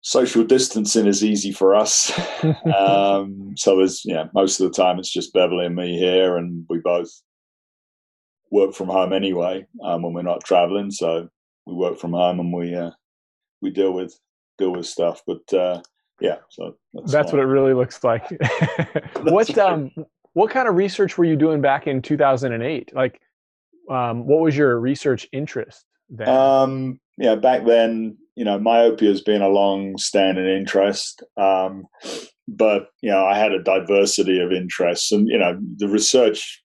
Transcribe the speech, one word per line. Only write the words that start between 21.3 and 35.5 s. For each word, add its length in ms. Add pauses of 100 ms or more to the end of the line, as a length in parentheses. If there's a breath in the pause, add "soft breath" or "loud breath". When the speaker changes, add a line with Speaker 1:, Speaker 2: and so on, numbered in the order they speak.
Speaker 2:
doing 260
back 260
in 140
two 160
thousand 360
and 100
eight? 300
Like, 280 (680)
um, 380
what 140
was 140
your 240
research 520
interest 540 (240)
then? 200
Speaker 1:
Um, 680 (180)
yeah, 180
back 300
then, 520 (180)
you 80
know, 160
myopia 500
has 120
been 200
a 60
long-standing 1000
interest, 760 (140)
um, 480 (600 loud breath)
but, 420 (120)
you 80
know, 160
I 120
had 160
a 100
diversity 760
of 120
interests, 600
and, 160
you 100
know, 200 (200)